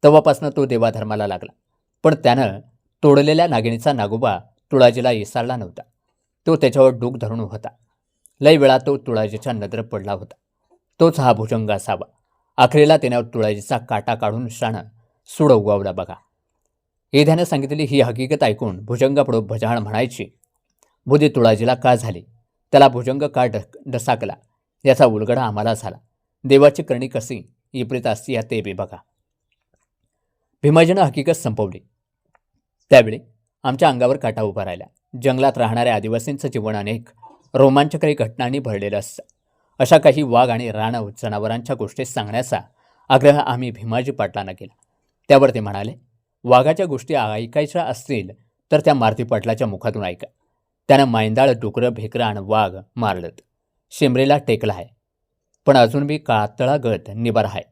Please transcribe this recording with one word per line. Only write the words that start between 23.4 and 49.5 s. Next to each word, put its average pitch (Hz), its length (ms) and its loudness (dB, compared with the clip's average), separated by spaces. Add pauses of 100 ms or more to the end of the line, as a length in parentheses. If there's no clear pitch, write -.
ढक-, 107 400 -8
डसाकला? 117 480 -6 (520)
याचा 135 200 6
उलगडा 120 380 0
आम्हाला 107 300 -4
झाला. 101 240 -10 (460)
देवाची 139 400 6
करणी 131 240 -6
कशी 117 460 -10 (200)
विपरीत 127 340 -6
असते 113 260 -6
या 113 80 -2 (100)
ते 110 100 -4
बी 98 120 -8
बघा." 95 240 -12 (1700)
भीमाजीनं 165 380 4
हकीकत 143 300 -2
संपवली. 107 480 -6 (1080)
त्यावेळी 117 300 4 (440)
आमच्या 131 260 2
अंगावर 127 280 0
काटा 117 240 -6
उभा 101 240 -6
राहिला. 92 180 -12 (400)
जंगलात 131 340 0
राहणाऱ्या 120 380 0
आदिवासींचं 117 520 -6
जीवन 110 280 -6
अनेक 107 320 -8 (460)
रोमांचकारी 143 600 4
घटनांनी 123 460 -6
भरलेलं 104 400 -6
असतं. - 240 -16 (560)
अशा 156 180 6
काही 151 240 4
वाघ 123 280 2
आणि 117 220 -6
रान 110 380 -6 (140)
जनावरांच्या 113 520 -6
गोष्टी 123 300 -8
सांगण्याचा 113 540 -6 (500)
आग्रह 143 300 6
आम्ही 123 320 -4
भीमाजी 113 400 -6
पाटलांना 98 400 -6
केला. 92 240 -20 (540)
त्यावर 135 240 6
ते 117 60 -4
म्हणाले, 101 340 -8 (500)
"वाघाच्या 135 420 4
गोष्टी 151 280 -8
ऐकायच्या 120 720 -4
असतील 110 480 -8 (400)
तर 151 80 2
त्या 151 140 2
मारुती 117 300 0
पाटलाच्या 110 440 -4